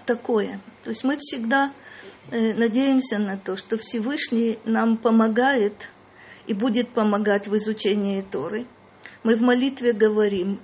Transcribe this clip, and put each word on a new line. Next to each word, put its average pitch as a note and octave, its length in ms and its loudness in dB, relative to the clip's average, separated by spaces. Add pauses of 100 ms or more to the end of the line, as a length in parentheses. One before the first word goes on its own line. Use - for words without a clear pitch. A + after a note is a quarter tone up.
такое? G#3 560 -2 (220)
То A3+ 60 -10
есть A3 140 -8
мы C#4 160 0
всегда, C#4 540 -2 (580)
э, A3 220 0
надеемся A#3+ 680 0
на G3 180 -2
то, F#3+ 200 -8
что - 200 -6
Всевышний A3+ 880 -2
нам A3+ 320 2
помогает A3+ 920 2 (560)
и A3+ 60 -2
будет A#3 360 0
помогать G#3 580 0
в G3+ 100 -2
изучении G#3 640 -2
Торы. G3 460 -8 (560)
Мы A3+ 120 4
в A3 60 0
молитве B3 520 2
говорим G3+ 720 2